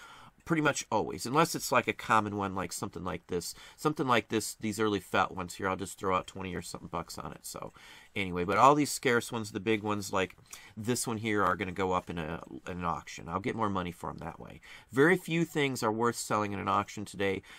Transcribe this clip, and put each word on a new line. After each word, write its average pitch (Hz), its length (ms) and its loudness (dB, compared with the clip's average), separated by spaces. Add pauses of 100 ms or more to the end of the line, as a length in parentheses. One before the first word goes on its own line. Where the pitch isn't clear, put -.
(440)
Pretty 160 200 0
much 143 280 2
always, 92 360 -2
unless 156 260 4
it's, - 180 -6
like, 123 160 4
a 110 60 0
common 104 420 2
one, 98 200 -2
like 90 180 -4
something 98 300 -6
like 90 240 -6
this. - 260 -4 (240)
Something 151 300 0
like 117 220 4
this, - 260 -2
these 107 240 -4
early 107 200 2
felt - 320 0
ones 90 220 -8
here, 98 160 -2
I'll 92 60 0
just 90 240 -8
throw 95 160 2
out 92 100 0
twenty 92 300 -8
or 87 80 -6
something - 260 -12
bucks - 300 -6
on 76 120 -10
it, - 140 -16
so. - 280 -10 (420)
Anyway, 90 280 -2
but 98 140 2
all 131 160 10
these 147 180 2
scarce 120 400 2
ones, 110 200 -6
the 107 80 -6
big 104 240 2
ones 104 280 -2
like 95 240 0 (400)
this 113 300 -2
one 113 120 -2
here, 104 260 2
are 90 120 4
gonna 92 160 -4
go 92 200 0
up 90 180 0
in 85 80 -6
a, 80 240 -4 (260)
in 90 120 -6
an 90 60 -4
auction. 78 440 -6
I'll 90 100 -4
get 117 160 -4
more 110 140 0
money 90 220 -2
for - 180 -10
'em 71 80 -10
that 82 220 -10
way. - 220 -16 (300)
Very 151 240 6
few 165 300 0
things 139 380 0
are 110 80 2
worth 117 240 2
selling 104 380 0
in 95 60 -4
an 98 80 -4
auction 101 380 0
today, 95 380 0 (160)